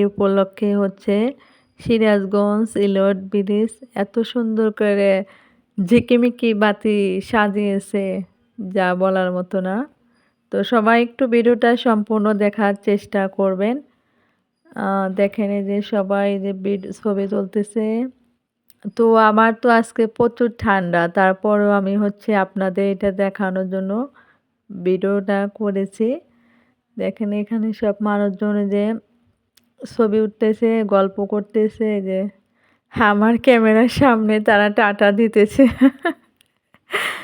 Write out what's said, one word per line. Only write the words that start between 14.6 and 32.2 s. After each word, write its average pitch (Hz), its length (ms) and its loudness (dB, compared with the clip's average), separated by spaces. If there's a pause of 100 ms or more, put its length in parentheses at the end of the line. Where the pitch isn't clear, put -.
আহ, 196 360 -2
দেখেন 202 380 -2
এই 202 140 -4
যে 202 180 -4
সবাই 202 440 -2 (120)
যে 196 160 -6
ভিড-, 190 380 -6
ছবি 196 340 -4
তুলতেছে। 208 600 -4 (1080)
তো 233 100 0 (120)
আমার 220 380 4
তো 240 140 -2
আজকে 226 380 2
প্রচুর 233 520 -2
ঠান্ডা, 180 500 0
তারপরও 202 600 2
আমি 196 260 0
হচ্ছে 208 380 -4
আপনাদের 190 560 -2
এটা 196 220 -2
দেখানোর 190 560 -4
জন্য 190 240 -6 (800)
ভিডিওটা 196 680 -2 (160)
করেছি। 202 540 -4 (880)
দেখেন 196 360 -6
এখানে 208 400 -4
সব 208 280 -2
মানুষজন 208 560 -2 (120)
যে 202 160 -2 (960)
ছবি 220 400 -2
উঠতেছে, 220 500 0 (140)
গল্প 196 320 0 (100)
করতেছে, 214 580 -2 (100)
এই 196 80 -4
যে 190 180 -4 (760)